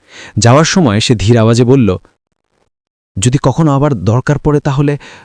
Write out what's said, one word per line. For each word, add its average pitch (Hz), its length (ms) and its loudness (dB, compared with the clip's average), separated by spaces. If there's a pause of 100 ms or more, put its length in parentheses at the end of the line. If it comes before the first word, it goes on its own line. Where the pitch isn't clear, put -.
(380)
যাওয়ার 127 280 4
সময় 123 340 0
সে - 160 0
ধীর 104 220 0
আওয়াজে 113 260 2
বলল, 117 340 0 (1200)
"যদি 127 220 0
কখনো 147 300 0
আবার 139 220 0
দরকার 113 460 -2
পড়ে 147 200 -2
তাহলে, 143 380 -4 (280)